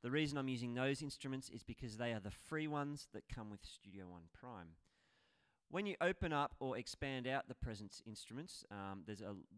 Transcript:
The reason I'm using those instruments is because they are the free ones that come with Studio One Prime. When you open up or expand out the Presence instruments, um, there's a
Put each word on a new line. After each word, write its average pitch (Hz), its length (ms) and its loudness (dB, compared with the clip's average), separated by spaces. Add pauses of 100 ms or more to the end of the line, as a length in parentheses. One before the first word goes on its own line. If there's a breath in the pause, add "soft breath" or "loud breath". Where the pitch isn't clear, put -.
The 120 80 0
reason 147 260 6
I'm 135 120 4
using 120 260 2
those 135 280 4
instruments 135 460 -2
is - 140 -8
because 117 340 -6
they 120 160 4
are 107 80 2
the 98 100 -2
free 156 380 0
ones 147 460 0
that - 80 -8 (120)
come 107 160 -4
with 101 140 -10
Studio 95 420 -10
One 87 180 -12 (140)
Prime. 90 360 -10 (960 soft breath)
When 196 160 2
you 196 140 0
open 175 320 4
up 143 280 4
or 127 180 2
expand 131 480 -2
out 135 220 2
the 104 60 -4
Presence 104 520 -4
instruments, 117 640 -8
um, 98 360 -4
there's 107 140 -4
a 101 140 -4 (240)